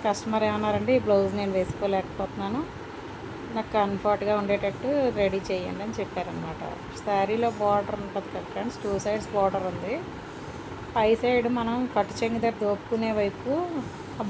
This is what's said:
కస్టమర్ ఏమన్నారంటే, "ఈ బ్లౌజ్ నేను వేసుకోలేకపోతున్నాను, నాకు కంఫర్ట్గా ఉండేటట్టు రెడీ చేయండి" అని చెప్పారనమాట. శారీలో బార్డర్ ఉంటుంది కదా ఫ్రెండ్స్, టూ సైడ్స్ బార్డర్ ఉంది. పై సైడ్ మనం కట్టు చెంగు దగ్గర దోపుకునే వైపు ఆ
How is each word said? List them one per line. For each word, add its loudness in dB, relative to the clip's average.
కస్టమర్ 2
ఏమన్నారంటే, 2
"ఈ 4
బ్లౌజ్ 6
నేను 0
వేసుకోలేకపోతున్నాను, -2
నాకు -4
కంఫర్ట్గా 2
ఉండేటట్టు 0
రెడీ 2
చేయండి" -2
అని -6
చెప్పారనమాట. -6
శారీలో 2
బార్డర్ 4
ఉంటుంది -6
కదా -6
ఫ్రెండ్స్, -6
టూ 0
సైడ్స్ -2
బార్డర్ 2
ఉంది. -4
పై 6
సైడ్ 4
మనం 0
కట్టు 2
చెంగు 0
దగ్గర 0
దోపుకునే 0
వైపు 0
ఆ -2